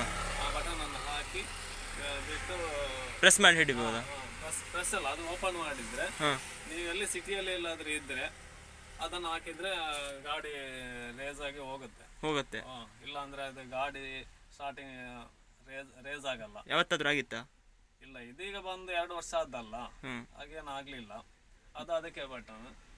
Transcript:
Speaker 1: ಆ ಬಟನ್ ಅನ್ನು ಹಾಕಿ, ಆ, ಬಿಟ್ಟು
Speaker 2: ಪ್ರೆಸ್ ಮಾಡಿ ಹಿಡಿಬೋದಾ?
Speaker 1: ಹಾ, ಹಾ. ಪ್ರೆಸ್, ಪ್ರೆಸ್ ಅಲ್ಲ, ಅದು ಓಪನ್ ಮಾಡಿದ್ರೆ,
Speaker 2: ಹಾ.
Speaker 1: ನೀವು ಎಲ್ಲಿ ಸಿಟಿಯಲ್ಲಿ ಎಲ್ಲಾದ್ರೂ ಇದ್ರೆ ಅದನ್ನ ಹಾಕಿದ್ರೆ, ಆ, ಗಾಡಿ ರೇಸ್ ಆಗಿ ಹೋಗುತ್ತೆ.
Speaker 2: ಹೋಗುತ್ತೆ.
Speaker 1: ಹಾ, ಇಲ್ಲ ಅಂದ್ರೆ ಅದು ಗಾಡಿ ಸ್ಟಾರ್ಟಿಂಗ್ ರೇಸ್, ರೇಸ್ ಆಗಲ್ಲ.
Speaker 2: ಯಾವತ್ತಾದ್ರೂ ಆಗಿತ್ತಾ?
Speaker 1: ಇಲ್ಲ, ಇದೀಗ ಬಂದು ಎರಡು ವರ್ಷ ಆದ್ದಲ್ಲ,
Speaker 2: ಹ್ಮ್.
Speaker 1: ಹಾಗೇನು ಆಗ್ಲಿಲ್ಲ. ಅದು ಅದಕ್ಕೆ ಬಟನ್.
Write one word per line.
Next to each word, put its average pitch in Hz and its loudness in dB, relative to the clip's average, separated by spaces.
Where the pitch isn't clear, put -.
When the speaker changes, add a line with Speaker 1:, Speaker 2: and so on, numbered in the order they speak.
Speaker 1:
ಆ - 2
ಬಟನ್ - 0
ಅನ್ನು - -4
ಹಾಕಿ, - -2
ಆ, - -4
ಬಿಟ್ಟು 165 0
Speaker 2:
ಪ್ರೆಸ್ 190 12
ಮಾಡಿ 175 12
ಹಿಡಿಬೋದಾ? 123 6
Speaker 1:
ಹಾ, 113 2
ಹಾ. - -4
ಪ್ರೆಸ್, - -4
ಪ್ರೆಸ್ - 0
ಅಲ್ಲ, 185 2
ಅದು 165 -2
ಓಪನ್ 180 0
ಮಾಡಿದ್ರೆ, 135 -2
Speaker 2:
ಹಾ. 143 4
Speaker 1:
ನೀವು 170 -2
ಎಲ್ಲಿ 190 2
ಸಿಟಿಯಲ್ಲಿ 190 0
ಎಲ್ಲಾದ್ರೂ 165 -2
ಇದ್ರೆ 143 -2
ಅದನ್ನ 170 0
ಹಾಕಿದ್ರೆ, 165 0
ಆ, 160 0
ಗಾಡಿ 151 -2
ರೇಸ್ 139 -4
ಆಗಿ 143 -4
ಹೋಗುತ್ತೆ. 135 -8
Speaker 2:
ಹೋಗುತ್ತೆ. 143 2
Speaker 1:
ಹಾ, 117 -8
ಇಲ್ಲ 143 -6
ಅಂದ್ರೆ 139 -4
ಅದು 131 -6
ಗಾಡಿ 135 -2
ಸ್ಟಾರ್ಟಿಂಗ್ 127 -8
ರೇಸ್, 135 -10
ರೇಸ್ 139 -6
ಆಗಲ್ಲ. 117 -2
Speaker 2:
ಯಾವತ್ತಾದ್ರೂ 151 4
ಆಗಿತ್ತಾ? 127 2
Speaker 1:
ಇಲ್ಲ, 131 -14
ಇದೀಗ 156 -8
ಬಂದು 185 -6
ಎರಡು 175 0
ವರ್ಷ 165 -4
ಆದ್ದಲ್ಲ, 123 0
Speaker 2:
ಹ್ಮ್. 120 -6
Speaker 1:
ಹಾಗೇನು 147 -10
ಆಗ್ಲಿಲ್ಲ. 135 -8
ಅದು 151 -4
ಅದಕ್ಕೆ 160 0
ಬಟನ್. 117 -10